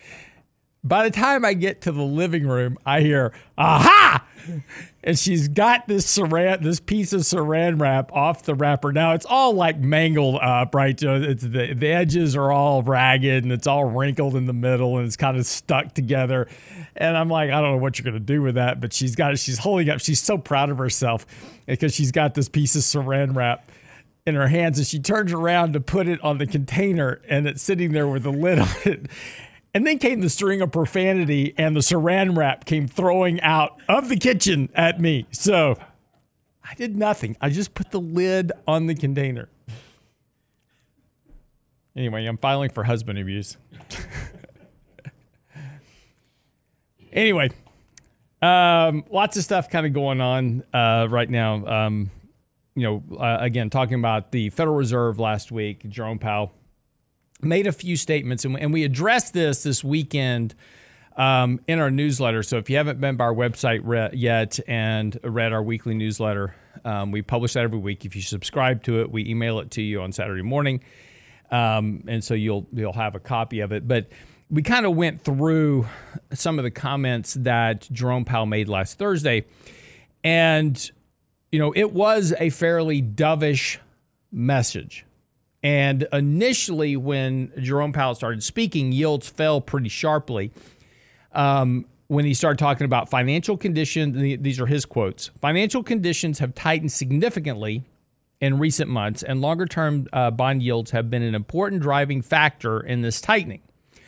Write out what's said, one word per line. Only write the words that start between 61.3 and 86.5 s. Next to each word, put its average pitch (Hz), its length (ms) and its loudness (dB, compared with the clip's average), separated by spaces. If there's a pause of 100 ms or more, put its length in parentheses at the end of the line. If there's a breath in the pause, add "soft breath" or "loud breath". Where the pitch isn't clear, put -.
in 165 120 0
our 143 120 2
newsletter. 131 520 0
So 120 160 -2
if 107 100 -8
you 131 80 0
haven't 147 240 -2
been 135 160 -2
by 120 80 0
our 117 100 2
website 117 500 -2
re-, 113 280 -2
yet 117 540 0
and 110 560 -2
read 113 300 -2
our 110 100 -2
weekly 113 320 -4
newsletter, 107 600 -2 (300 loud breath)
um, 101 280 -4
we 107 100 -4
publish 120 320 -2
that 120 80 0
every 113 160 -2
week. 101 260 -6
If 98 120 -12
you 95 60 -10
subscribe 123 640 -2
to 113 160 0
it, - 100 -4
we 110 160 -6
email 113 340 -2
it - 120 -12
to 113 100 -6
you 104 200 -4
on 95 100 -8
Saturday 98 300 -6
morning, 131 400 -2 (680 loud breath)
um, 110 580 0
and 113 140 -4
so 120 120 -4
you'll, 107 380 -2
you'll 107 220 -6
have 107 200 -4
a 95 60 -10
copy 113 400 -4
of 104 120 -6
it. 107 140 -6
But 120 220 0 (400 loud breath)
we 151 140 0
kinda 226 260 2
went 165 340 -2
through 147 640 0 (460 loud breath)
some 160 260 -4
of 131 40 -2
the 120 80 -4
comments 131 640 -4
that 117 560 0
Jerome 127 340 -2
Powell 113 220 -2
made 107 220 0
last 95 300 -4
Thursday, 151 460 0 (760 loud breath)
and, 160 680 2 (600)
you 156 80 2
know, 151 140 2
it 208 200 2
was 202 460 4
a 165 120 0
fairly 160 520 0
dovish 147 760 0 (520)
message. 123 720 -2 (580)
And 139 500 2
initially, 151 840 0